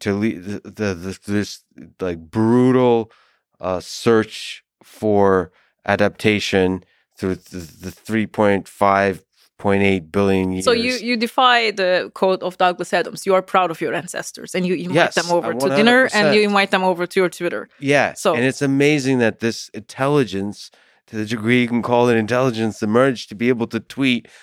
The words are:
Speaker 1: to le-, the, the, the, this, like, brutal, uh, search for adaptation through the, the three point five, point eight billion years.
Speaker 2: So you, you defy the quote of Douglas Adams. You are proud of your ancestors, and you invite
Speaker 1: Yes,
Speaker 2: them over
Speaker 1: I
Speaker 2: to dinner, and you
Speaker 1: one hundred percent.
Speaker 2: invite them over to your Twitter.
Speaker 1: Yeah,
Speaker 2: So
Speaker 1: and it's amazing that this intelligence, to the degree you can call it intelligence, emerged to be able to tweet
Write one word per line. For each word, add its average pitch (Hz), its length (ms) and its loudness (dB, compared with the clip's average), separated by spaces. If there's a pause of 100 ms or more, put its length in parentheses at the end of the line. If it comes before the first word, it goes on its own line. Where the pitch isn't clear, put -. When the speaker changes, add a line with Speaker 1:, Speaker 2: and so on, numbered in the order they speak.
Speaker 1:
to 101 140 -2
le-, 101 260 -2
the, 98 240 -10
the, 101 300 -4
the, 90 320 -10
this, 101 360 -4 (380)
like, 90 180 -4 (120)
brutal, 120 840 2 (480)
uh, 92 200 -4
search - 840 -2 (180)
for 98 680 2 (320)
adaptation 98 1000 0 (340)
through 95 180 -4
the, - 220 -18
the 87 320 -14
three 107 360 -4
point 101 420 0
five, 98 540 0 (360)
point 98 240 0
eight 95 300 0
billion 95 400 2
years. 92 120 -4
Speaker 2:
So 247 80 2
you, 240 220 0
you 240 220 -4
defy 233 540 2
the 180 440 0
quote 190 280 0
of 180 160 -8
Douglas 180 340 0
Adams. 175 340 -4
You 190 80 2
are 185 80 2
proud 185 280 0
of 160 100 -8
your 143 140 -4
ancestors, - 600 -10
and 180 120 -2
you 180 80 0
invite 175 200 -6
Speaker 1:
Yes, 160 200 2
Speaker 2:
them 170 160 -2
over 170 220 0
Speaker 1:
I - 40 -4
Speaker 2:
to - 200 0
dinner, 240 380 4
and - 0 -
you 208 60 2
Speaker 1:
one 208 40 4
hundred 208 80 4
percent. 208 120 4
Speaker 2:
invite 202 260 2
them 190 140 0
over 180 220 0
to - 140 0
your 180 80 4
Twitter. 165 400 -6 (100)
Speaker 1:
Yeah, 135 360 2
Speaker 2:
So 185 200 0
Speaker 1:
and 120 100 0
it's 131 180 -2
amazing 139 580 2
that 110 200 2
this - 300 -6
intelligence, 107 1000 -4 (360)
to 113 100 -14
the 107 80 -4
degree 117 380 0
you 117 60 0
can 120 140 -2
call 120 280 2
it 117 80 2
intelligence, 113 640 -2
emerged 117 480 0
to 117 40 -14
be 120 140 -2
able 117 200 0
to 113 120 -6
tweet 127 480 -4 (140)